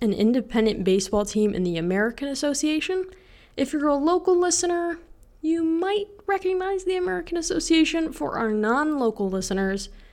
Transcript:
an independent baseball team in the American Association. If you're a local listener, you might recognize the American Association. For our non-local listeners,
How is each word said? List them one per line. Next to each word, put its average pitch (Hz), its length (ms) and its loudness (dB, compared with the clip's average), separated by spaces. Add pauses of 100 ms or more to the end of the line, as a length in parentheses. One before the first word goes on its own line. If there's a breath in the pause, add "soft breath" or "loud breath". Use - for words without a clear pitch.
an 214 120 2
independent 220 680 2
baseball 196 420 2
team 214 300 0
in 185 80 0
the 175 140 0
American 202 500 0
Association. 302 800 -2 (520 loud breath)
If 269 160 -2
you're 294 140 0
a 285 80 4
local 349 440 2
listener, 349 600 0 (440)
you 330 200 0
might 381 440 0 (200)
recognize 381 580 -2
the 370 120 0
American 359 400 -2
Association. 320 760 2
For - 240 -6
our 226 140 -2
non-local 226 800 0
listeners, 190 600 -2 (220 soft breath)